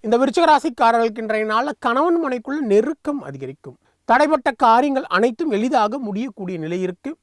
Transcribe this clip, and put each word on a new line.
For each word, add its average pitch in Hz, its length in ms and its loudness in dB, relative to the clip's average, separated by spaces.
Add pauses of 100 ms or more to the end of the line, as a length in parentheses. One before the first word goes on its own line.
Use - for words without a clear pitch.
இந்த 226 120 2
விருச்சிக 269 260 2
ராசிக்காரர்களுக்கு 233 720 2
இன்றைய 220 280 -2
நாள்ல 233 320 0
கணவன் 311 500 0
மனைக்குள்ள 262 320 -6
நெருக்கம் 269 640 0
அதிகரிக்கும். 135 540 -14 (280)
தடைப்பட்ட 285 520 2
காரியங்கள் 262 480 2
அனைத்தும் 240 460 0
எளிதாக 226 480 0
முடியக்கூடிய 202 600 -8
நிலை 165 220 -6
இருக்கு. 185 420 -8